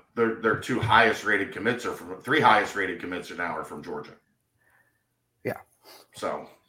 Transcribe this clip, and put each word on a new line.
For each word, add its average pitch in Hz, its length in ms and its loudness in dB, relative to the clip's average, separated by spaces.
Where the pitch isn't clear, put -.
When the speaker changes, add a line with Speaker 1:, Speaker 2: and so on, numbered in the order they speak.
Speaker 1:
their, 113 200 2
their 110 220 2
two 123 220 -2
highest 110 460 4
rated 98 260 0
commits 113 340 -2
are 92 60 -4
from, 90 300 -10
three 151 180 2
highest 107 360 4
rated 90 260 -4
commits 90 300 -8
are 87 40 -12
now 82 220 -4
are 80 80 -8
from 76 180 -12
Georgia. - 300 -10
Speaker 2:
Yeah. - 140 -6
Speaker 1:
So - 320 -8